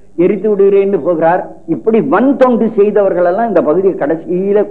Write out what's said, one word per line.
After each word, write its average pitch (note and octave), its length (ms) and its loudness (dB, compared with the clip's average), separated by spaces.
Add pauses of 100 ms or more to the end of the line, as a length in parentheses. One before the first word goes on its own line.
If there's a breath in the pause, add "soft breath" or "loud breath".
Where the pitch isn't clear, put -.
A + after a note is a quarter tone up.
(240 soft breath)
எரித்து G3 280 0
விடுகிறேன்னு G3 560 2
போகிறார். E3+ 340 0 (340)
இப்படி A3+ 240 0 (140)
வன் B3 180 2 (100)
தொண்டு A#3 240 2 (120)
செய்தவர்கள் G3 540 2
எல்லாம் A3+ 200 -2
இந்த E3+ 160 2
பகுதியை F3+ 340 0
கடைசியில F3+ 680 -2